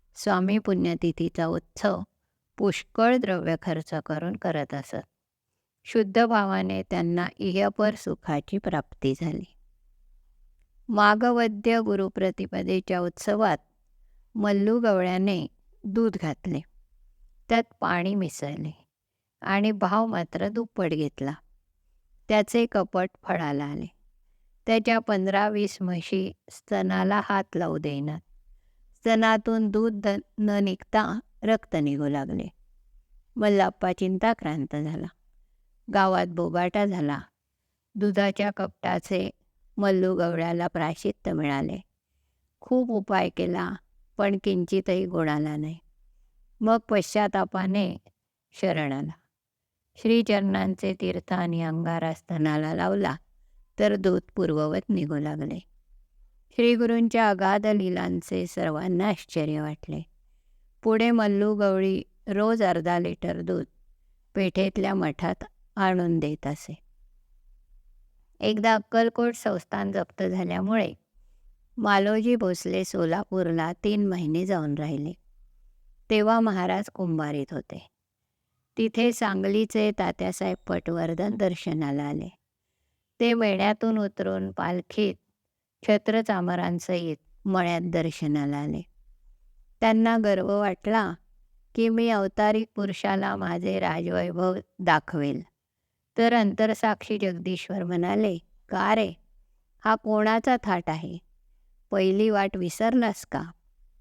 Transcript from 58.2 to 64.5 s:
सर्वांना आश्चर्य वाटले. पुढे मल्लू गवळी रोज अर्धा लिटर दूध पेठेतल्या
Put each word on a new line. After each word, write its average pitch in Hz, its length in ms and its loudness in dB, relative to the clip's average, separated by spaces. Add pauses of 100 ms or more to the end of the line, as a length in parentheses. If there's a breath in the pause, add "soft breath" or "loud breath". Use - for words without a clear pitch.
सर्वांना 175 640 -2
आश्चर्य 151 520 -4
वाटले. 151 420 -8 (800)
पुढे 220 280 4
मल्लू 208 440 4
गवळी 190 480 2 (240)
रोज 214 360 0
अर्धा 175 360 2
लिटर 175 420 -4
दूध 170 240 -4 (680)
पेठेतल्या 190 600 0